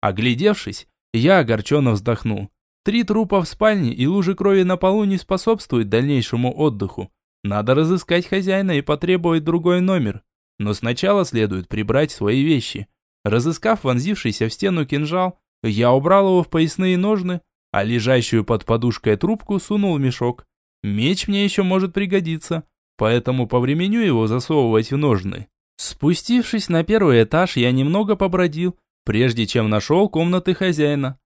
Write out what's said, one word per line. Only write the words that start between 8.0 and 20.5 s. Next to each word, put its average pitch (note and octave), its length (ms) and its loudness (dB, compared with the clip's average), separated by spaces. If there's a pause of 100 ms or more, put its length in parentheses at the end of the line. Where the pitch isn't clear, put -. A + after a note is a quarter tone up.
хозяина F#3+ 460 -2
и C#3+ 100 0
потребовать E3 640 0
другой F3 360 2
номер. D3+ 420 0 (360)
Но G#2 160 -2
сначала F3+ 500 0
следует G2 440 -2
прибрать A2+ 420 -2
свои A#2 320 -2
вещи. D3 460 -2 (360)
Разыскав D#3 600 0
вонзившийся B2+ 640 -2
в A2 40 -6
стену F3 340 -2
кинжал, F3 520 -4 (240)
я A2+ 300 2
убрал F3+ 360 4
его F3+ 140 4
в - 60 -4
поясные F3+ 480 0
ножны, F3+ 440 -2 (320)
а G2+ 120 -2
лежащую A#2 600 2
под A2+ 200 -2
подушкой A2+ 520 0
трубку G3+ 420 -2
сунул G3+ 380 0
в C#3+ 40 0
мешок. B2 460 -2 (360)